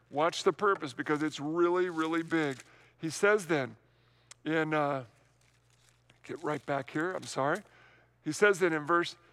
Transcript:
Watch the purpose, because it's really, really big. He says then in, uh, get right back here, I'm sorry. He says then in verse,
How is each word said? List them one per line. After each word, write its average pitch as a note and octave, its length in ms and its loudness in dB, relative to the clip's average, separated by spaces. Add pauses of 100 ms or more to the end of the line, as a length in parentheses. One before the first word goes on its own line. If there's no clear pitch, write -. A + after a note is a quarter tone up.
Watch D#3 340 -2
the F#3+ 100 4
purpose, F#3+ 380 0
because D3+ 320 -2
it's D#3 160 -4
really, F3 500 0
really D#3+ 320 -2
big. D#3+ 360 -2 (420)
He D#3+ 100 -6
says G3+ 360 2
then D3 320 -2 (680)
in, D#3 300 0
uh, C#3+ 320 0 (1160)
get B2+ 200 -12
right D3+ 220 -2
back C#3 260 -4
here, E3+ 220 -2
I'm - 100 -6
sorry. C#3+ 360 0 (680)
He D3+ 80 -4
says G3+ 260 4
then F3 140 2
in D3+ 120 -2
verse, E3+ 300 2 (180)